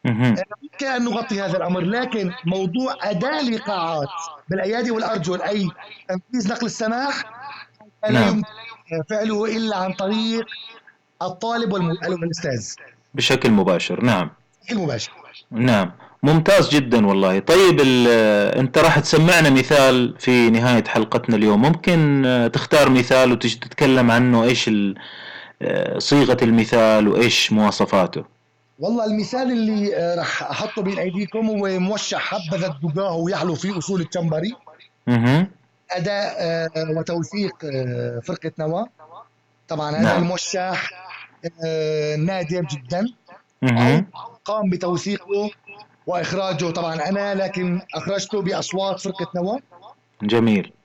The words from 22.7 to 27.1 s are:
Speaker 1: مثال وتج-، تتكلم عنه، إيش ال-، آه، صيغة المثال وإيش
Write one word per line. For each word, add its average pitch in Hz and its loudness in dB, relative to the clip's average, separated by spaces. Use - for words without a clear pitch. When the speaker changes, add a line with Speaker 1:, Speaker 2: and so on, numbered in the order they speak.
Speaker 1:
مثال 127 6
وتج-، 117 0
تتكلم 131 2
عنه، 120 4
إيش 120 2
ال-، 101 0
آه، - -4
صيغة 135 2
المثال 110 4
وإيش 110 2